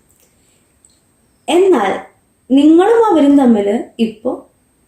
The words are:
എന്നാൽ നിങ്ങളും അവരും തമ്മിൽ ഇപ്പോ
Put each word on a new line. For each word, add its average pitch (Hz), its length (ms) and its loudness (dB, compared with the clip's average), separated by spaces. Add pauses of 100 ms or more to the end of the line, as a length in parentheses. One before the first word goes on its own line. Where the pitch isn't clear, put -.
(1500)
എന്നാൽ 311 440 0 (580)
നിങ്ങളും 330 560 2
അവരും 285 320 2
തമ്മിൽ 220 300 0 (300)
ഇപ്പോ 233 320 -6 (580)